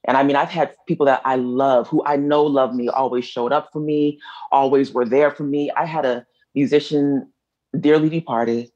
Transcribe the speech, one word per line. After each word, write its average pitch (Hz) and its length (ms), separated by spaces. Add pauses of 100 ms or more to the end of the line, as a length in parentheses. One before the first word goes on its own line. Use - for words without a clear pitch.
And 127 120
I 139 60
mean, 143 140
I've 160 140
had 156 240 (120)
people 160 200
that 131 180
I 131 120
love, 127 520
who 156 160
I 147 120
know 147 280
love 131 300
me, 120 140
always 123 360
showed 123 280
up 151 200
for 156 80
me, 147 400 (320)
always 139 400
were 123 120
there 139 260
for 151 120
me. 143 340
I 156 80
had 156 200
a 123 200 (300)
musician, 143 760 (480)
dearly 151 300
departed 120 680